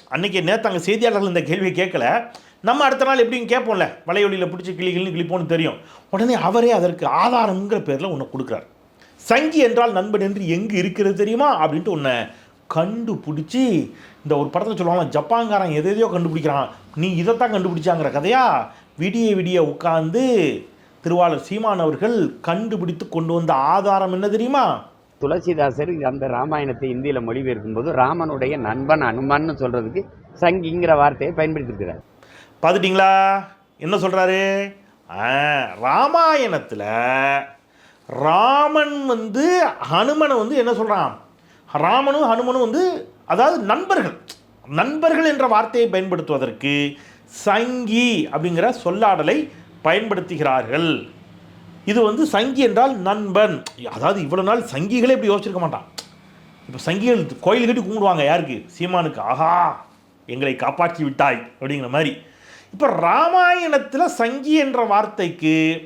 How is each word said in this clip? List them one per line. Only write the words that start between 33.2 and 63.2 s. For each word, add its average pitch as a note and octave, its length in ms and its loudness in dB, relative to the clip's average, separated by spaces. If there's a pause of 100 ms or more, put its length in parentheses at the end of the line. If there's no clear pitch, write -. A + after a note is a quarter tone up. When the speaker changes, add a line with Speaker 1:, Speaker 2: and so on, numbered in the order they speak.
Speaker 1:
என்ன - 180 -4
சொல்றாரு? G3 800 0 (360)
ஆ, C3+ 480 0 (240)
ராமாயணத்துல A3+ 1040 2 (1200)
ராமன் C#4 1000 2
வந்து C4 600 0 (260)
ஹனுமனை C#4 460 2
வந்து A3+ 180 -2
என்ன A#3+ 160 2
சொல்றான்? G3+ 480 -2 (520)
ராமனும் C4 500 2
ஹனுமனும் B3 380 0
வந்து, D#4 480 -2 (160)
அதாவது C4 380 2
நண்பர்கள், C4+ 560 -2 (480)
நண்பர்கள் D4 580 0
என்ற C#4+ 220 2
வார்த்தையை A#3 440 2
பயன்படுத்துவதற்கு C#3+ 1000 -2 (320)
சங்கி A#3 1080 0
அப்படிங்கிற F3 420 0 (100)
சொல்லாடலை F#3+ 640 2 (360)
பயன்படுத்துகிறார்கள். D3 1200 0 (760)
இது G#3+ 180 2
வந்து A3+ 240 2
சங்கி B3+ 360 0
என்றால் A#3+ 340 4
நண்பன். G3 640 0 (300)
அதாவது F3 280 0
இவ்வளவு F3+ 280 -2
நாள் A3+ 140 2
சங்கிகளே G#3+ 480 0
இப்படி A3+ 180 2
யோசிச்சிருக்க G3+ 300 -2
மாட்டான். C#3+ 260 -6 (840)
இப்ப - 260 -8
சங்கிகள் G3+ 340 0 (140)
கோயில் A#3 260 2
கட்டி A#3+ 140 2
கும்பிடுவாங்க. F#3+ 440 0
யாருக்கு? C#3 400 0 (140)
சீமானுக்கு. E3+ 400 -2
"ஆஹா, D#3 680 0 (400)
எங்களை C3 300 -4
காப்பாற்றி E3 480 -2
விட்டாய்" C3 460 0 (100)
அப்படிங்கிற C3+ 280 -6
மாதிரி. C#3+ 280 0 (560)
இப்ப C4+ 160 2
ராமாயணத்துல E4 1160 2